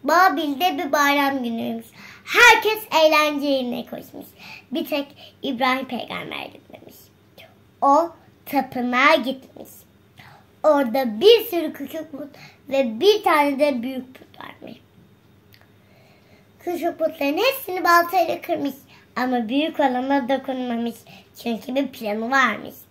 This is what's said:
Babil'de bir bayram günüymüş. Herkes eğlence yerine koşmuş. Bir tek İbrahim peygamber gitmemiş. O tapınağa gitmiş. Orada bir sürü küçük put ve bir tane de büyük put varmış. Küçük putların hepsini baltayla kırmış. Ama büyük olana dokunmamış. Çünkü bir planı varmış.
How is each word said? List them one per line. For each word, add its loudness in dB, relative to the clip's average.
Babil'de 2
bir -4
bayram 2
günüymüş. -6
Herkes 4
eğlence 2
yerine -2
koşmuş. -16
Bir -4
tek -6
İbrahim -2
peygamber -10
gitmemiş. -20
O 4
tapınağa 0
gitmiş. -6
Orada 2
bir 8
sürü -4
küçük -12
put -14
ve -2
bir 4
tane 2
de 0
büyük -10
put -20
varmış. -20
Küçük -4
putların -2
hepsini -2
baltayla 2
kırmış. -4
Ama -2
büyük -2
olana 0
dokunmamış. -4
Çünkü -6
bir 0
planı -6
varmış. -2